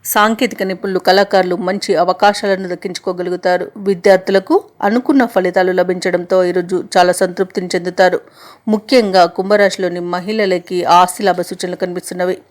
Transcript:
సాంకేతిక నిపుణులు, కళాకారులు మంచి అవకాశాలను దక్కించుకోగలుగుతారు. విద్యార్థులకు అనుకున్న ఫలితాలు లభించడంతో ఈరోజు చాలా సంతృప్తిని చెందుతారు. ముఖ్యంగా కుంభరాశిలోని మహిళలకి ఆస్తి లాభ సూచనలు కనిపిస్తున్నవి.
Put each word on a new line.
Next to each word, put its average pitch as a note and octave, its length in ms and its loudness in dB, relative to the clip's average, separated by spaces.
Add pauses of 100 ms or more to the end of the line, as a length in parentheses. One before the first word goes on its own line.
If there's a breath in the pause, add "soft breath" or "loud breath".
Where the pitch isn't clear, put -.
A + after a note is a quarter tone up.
సాంకేతిక G#3+ 580 0
నిపుణులు, F#3 360 -4
కళాకారులు F#3 560 2
మంచి F#3 400 -4
అవకాశాలను F#3+ 760 0
దక్కించుకోగలుగుతారు. F3+ 1040 -4
విద్యార్థులకు G3 880 2 (180)
అనుకున్న B3 440 2
ఫలితాలు F#3 460 0
లభించడంతో F3+ 720 0
ఈరోజు F3+ 400 -2 (140)
చాలా F3+ 160 4
సంతృప్తిని F3+ 640 -4
చెందుతారు. F3+ 460 0 (460 loud breath)
ముఖ్యంగా G#3 580 2
కుంభరాశిలోని F#3 760 -2
మహిళలకి F3+ 840 -4
ఆస్తి F3+ 400 2
లాభ F3+ 180 0
సూచనలు F3+ 340 -8
కనిపిస్తున్నవి. F3+ 640 -6 (140)